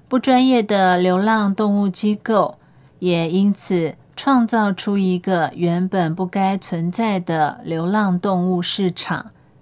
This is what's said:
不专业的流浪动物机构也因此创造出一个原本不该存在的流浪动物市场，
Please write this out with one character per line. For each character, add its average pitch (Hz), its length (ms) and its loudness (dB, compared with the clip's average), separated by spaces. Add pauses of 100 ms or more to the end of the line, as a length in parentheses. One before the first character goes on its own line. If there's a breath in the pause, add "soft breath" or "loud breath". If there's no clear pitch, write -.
不 254 100 2
专 254 260 4
业 254 180 4
的 190 360 2
流 180 180 2
浪 202 380 2
动 208 260 0
物 202 80 2
机 208 280 -2
构 - 420 0 (400 soft breath)
也 170 320 0
因 196 240 2
此 170 400 -2 (220)
创 247 280 2
造 214 280 0
出 202 260 -4
一 185 180 0
个 175 380 -2
原 175 320 0
本 175 260 -2
不 185 140 -4
该 190 320 -2
存 170 320 -4
在 208 300 -2
的 160 420 -2
流 160 240 -4
浪 190 320 0
动 185 320 0
物 180 100 0
市 180 300 -2
场， - 400 -8 (320 soft breath)